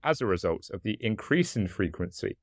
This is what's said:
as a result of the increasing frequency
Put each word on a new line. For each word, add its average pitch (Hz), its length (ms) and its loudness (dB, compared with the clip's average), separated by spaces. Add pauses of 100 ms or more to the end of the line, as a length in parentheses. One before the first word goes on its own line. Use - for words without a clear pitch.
as 151 200 0
a 127 40 2
result 90 480 0
of 98 80 -8
the 110 200 -2
increasing 117 680 2
frequency 90 760 -2